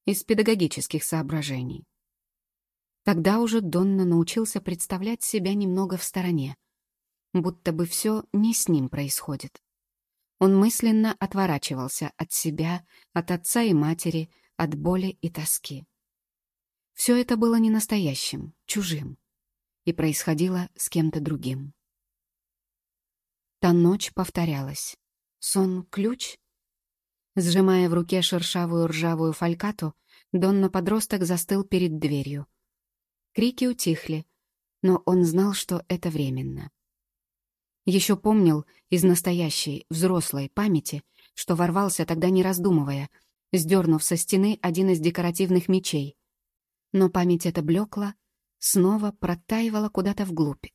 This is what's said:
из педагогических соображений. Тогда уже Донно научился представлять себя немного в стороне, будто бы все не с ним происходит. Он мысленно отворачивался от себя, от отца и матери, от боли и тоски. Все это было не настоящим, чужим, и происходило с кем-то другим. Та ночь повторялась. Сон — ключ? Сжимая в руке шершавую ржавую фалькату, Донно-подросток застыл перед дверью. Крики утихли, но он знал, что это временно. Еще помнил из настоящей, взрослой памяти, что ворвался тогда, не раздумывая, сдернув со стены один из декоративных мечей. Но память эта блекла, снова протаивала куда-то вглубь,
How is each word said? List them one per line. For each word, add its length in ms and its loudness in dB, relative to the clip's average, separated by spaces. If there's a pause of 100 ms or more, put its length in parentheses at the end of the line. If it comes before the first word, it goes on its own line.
из 180 -2
педагогических 800 0
соображений. 840 -4 (1160)
Тогда 360 2
уже 220 0
Донно 440 2
научился 560 0
представлять 600 -6
себя 300 -2
немного 440 -2
в 60 -10
стороне, 520 -2 (800)
будто 380 -2
бы 140 -2
все 480 -2
не 200 2
с 140 -2
ним 220 2
происходит. 720 -8 (800)
Он 160 6
мысленно 640 4
отворачивался 960 -4
от 140 -8
себя, 540 -4 (280)
от 180 -4
отца 320 -2
и 100 2
матери, 560 0 (260)
от 200 -4
боли 460 -2
и 80 -4
тоски. 560 -8 (1080)
Все 220 2
это 220 0
было 180 4
не 140 4
настоящим, 840 -2 (120)
чужим, 520 -4 (680)
и 80 0
происходило 840 -2
с 140 -6
кем-то 300 0
другим. 540 -6 (1900)
Та 140 4
ночь 400 4
повторялась. 840 -4 (420)
Сон — 500 0
ключ? 480 -4 (960)
Сжимая 540 4
в 40 0
руке 280 0
шершавую 680 0
ржавую 460 -2
фалькату, 600 -4 (380)
Донно-подросток 920 0
застыл 400 0
перед 340 0
дверью. 500 -4 (840)
Крики 320 0
утихли, 600 -2 (560)
но 240 4
он 180 4
знал, 300 2
что 340 -4
это 220 -4
временно. 600 -4 (1160)
Еще 320 2
помнил 480 4 (240)
из 140 2
настоящей, 840 0
взрослой 600 -2
памяти, 520 -2 (320)
что 220 -4
ворвался 500 0
тогда, 240 0
не 140 4
раздумывая, 680 0 (440)
сдернув 500 4
со 140 0
стены 440 0
один 280 2
из 100 2
декоративных 720 0
мечей. 480 -2 (720)
Но 180 4
память 360 0
эта 160 -2
блекла, 540 -2 (440)
снова 520 2
протаивала 800 -2
куда-то 360 -2
вглубь, 500 -2